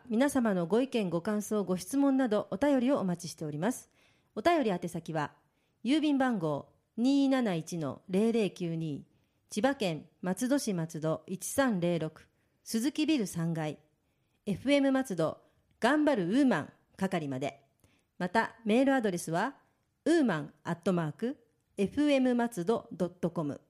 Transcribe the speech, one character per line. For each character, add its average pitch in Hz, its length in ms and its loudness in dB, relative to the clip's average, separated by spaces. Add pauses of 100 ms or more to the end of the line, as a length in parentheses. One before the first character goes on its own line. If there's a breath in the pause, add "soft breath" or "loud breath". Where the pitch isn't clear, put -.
皆 247 200 2
様 233 240 0
の 175 140 0
ご 214 140 2
意 262 80 -2
見、 214 200 -2
ご 165 120 -2
感 208 200 -2
想、 208 220 -2
ご 180 140 -2
質 175 200 -6
問 277 200 4
な 262 100 2
ど、 208 240 0
お - 60 -6
便 277 220 2
り 240 120 2
を 294 80 2
お - 40 -2
待 180 240 -4
ち - 40 -12
し - 20 -14
て - 120 -10
お 151 60 -6
り 151 60 -8
ま 185 140 -2
す。 - 180 -12 (460)
お 214 60 -8
便 339 220 4
り 220 60 2
宛 175 200 -2
先 165 240 -10
は、 151 180 -4 (520)
郵 277 180 2
便 294 160 2
番 254 200 2
号 151 300 -2 (280)
二 277 320 4
七 247 280 2
一 165 240 -6
の 139 280 -6
零 202 240 2
零 220 200 2
九 165 240 -4
二、 160 280 -4 (460)
千 - 120 -2
葉 269 120 2
県 175 320 -4 (160)
松 190 260 -4
戸 277 120 2
市 220 160 -2
松 160 260 -4
戸 156 240 -2
一 - 220 -10
三 247 320 0
零 175 180 0
六、 156 300 -8 (360)
鈴 226 280 -2
木 311 160 0
ビ 311 100 2
ル 214 80 0
三 165 300 -4
階、 156 240 -6 (640)
エ 202 80 -2
フ 240 180 -2
エ 285 80 4
ム 277 120 4
松 262 240 -2
戸、 160 220 0 (420)
頑 294 260 2
張 262 180 2
る 165 60 0
ウ 254 140 4
ー - 20 6
マ 208 140 4
ン - 140 -8 (240)
係 180 300 -2
ま 131 120 -6
で。 - 240 -6 (540)
ま 180 120 -4
た、 - 340 0
メ 220 200 4
ー - 20 4
ル 269 80 4
ア 269 80 2
ド 208 100 0
レ 175 60 -4
ス 170 140 -6
は、 202 240 -2 (500)
ウ 330 160 6
ー - 20 4
マ 196 140 2
ン 147 160 -8 (100)
ア - 80 -6
ッ 165 40 0
ト 190 180 0
マ 170 160 0
ー - 40 -6
ク 247 240 -6 (400)
エ 196 100 0
フ 294 240 2
エ 269 80 4
ム 254 160 2
松 240 280 -2
戸 214 280 0
ド 170 160 -2
ッ - 20 -6
ト 175 220 -4
コ 170 120 -4
ム。 143 160 -6 (100)